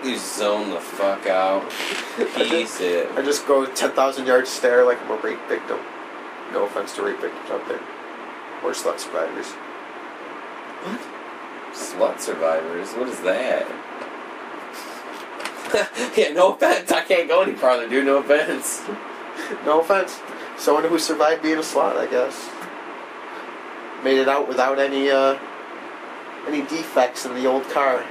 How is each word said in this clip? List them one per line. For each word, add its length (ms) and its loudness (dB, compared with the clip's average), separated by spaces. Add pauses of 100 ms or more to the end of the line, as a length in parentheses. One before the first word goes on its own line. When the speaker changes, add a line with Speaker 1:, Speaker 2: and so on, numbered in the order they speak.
Speaker 1:
You 140 -2
zone 520 0
the 100 -4
fuck 460 -2
out. 380 4
Speaker 2:
<laughs> 540 -6
I 60 2 (120)
Speaker 1:
Peace 140 0 (280)
Speaker 2:
just, 20 -6
Speaker 1:
it. 360 2
Speaker 2:
I 60 0
just 240 0
go 200 6
ten 260 0
thousand 340 2
yard 220 6
stare 360 6
like 180 4
I'm 100 -10
a 40 0
rape 220 -4 (100)
victim. 300 -2 (760)
No 120 2
offense 320 -4
to 60 -2
rape 180 -2
victims 300 -6
out 180 -4
there. 120 -4 (840)
Or 80 -2
slut 260 -2
survivors. 480 -4 (1400)
Speaker 1:
What? 180 -6 (720)
Slut 480 0
survivors? 720 -2
What 160 -4
is 120 -6
that? 520 0
<laughs> 60 -10 (2500)
Yeah, 180 8
no 180 8
offense. 400 4
I 80 4
can't 280 4
go 140 8
any 120 0
farther, 340 4
dude. 160 4
No 140 6
offense. 640 2 (800)
Speaker 2:
No 160 6
offense. 400 0 (380)
Someone 260 4
who 140 4
survived 440 4
being 140 2
a 60 0
slut, 340 2
I 100 2
guess. 440 0 (1500)
Made 140 6
it 100 4
out 200 2
without 300 2
any, 300 2
uh, 300 6 (1080)
any 140 0
defects 640 0
in 100 -6
the 120 0
old 240 4
car. 400 2